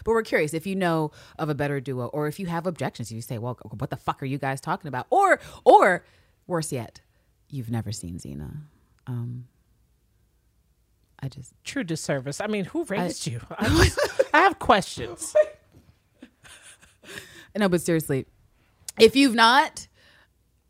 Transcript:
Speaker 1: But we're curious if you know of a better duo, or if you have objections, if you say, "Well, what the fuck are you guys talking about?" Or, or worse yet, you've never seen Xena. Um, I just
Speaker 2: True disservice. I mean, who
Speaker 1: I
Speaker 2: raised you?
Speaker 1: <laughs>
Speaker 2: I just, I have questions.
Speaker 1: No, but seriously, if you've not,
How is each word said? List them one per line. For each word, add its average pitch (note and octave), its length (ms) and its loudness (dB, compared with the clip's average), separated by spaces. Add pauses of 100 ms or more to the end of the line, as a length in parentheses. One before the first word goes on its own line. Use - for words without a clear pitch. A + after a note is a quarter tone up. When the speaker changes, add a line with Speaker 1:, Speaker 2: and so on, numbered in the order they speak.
Speaker 1:
But A3 60 -2
we're A3+ 140 2
curious E3 300 0
if D#3+ 120 -6
you G3 80 -4
know E3 380 0 (260)
of D3+ 120 -4
a D3 40 -2
better C#3+ 260 -4
duo, B2 260 -6
or D3 200 -4
if D3+ 140 -8
you F#3+ 60 -8
have E3+ 200 -6
objections, C3 460 -8
if - 20 -12
you A2+ 80 -10
say, A#2+ 160 -8
"Well, A#2+ 180 -8 (220)
what - 120 -6
the B2+ 60 -8
fuck - 240 -8
are C#3 60 -8
you C3+ 120 -6
guys C3+ 220 -4
talking E3 280 -8
about?" B2+ 220 -8
Or, F#4 280 4 (260)
or C4 400 8 (440)
worse D#3+ 240 -4
yet, A#2+ 280 -10 (480)
you've A#2+ 220 -10
never A2 220 -6
seen F2 260 -10
Xena. D2 440 -12 (440)
Um, A#2+ 400 -10 (1800)
I C3+ 60 -8
just C3 240 -16 (100)
Speaker 2:
True C4+ 220 -8
disservice. D3 560 -6
I G#3 80 -4
mean, G#3 160 -4
who D#4+ 260 -6
Speaker 1:
I G3 120 -4
Speaker 2:
raised - 260 -6
you? A#2 120 -8 (100)
Speaker 1:
<laughs> E3 60 -8
Speaker 2:
I A3 120 2
just, F4 320 4 (340)
I D4+ 60 8
have F#4 180 4
questions. - 760 -2 (2250)
Speaker 1:
No, G3+ 120 2
but F3 140 2
seriously, D#3 440 -2 (720)
if A3+ 180 8
you've C4+ 180 6
not, A#3+ 540 4 (800)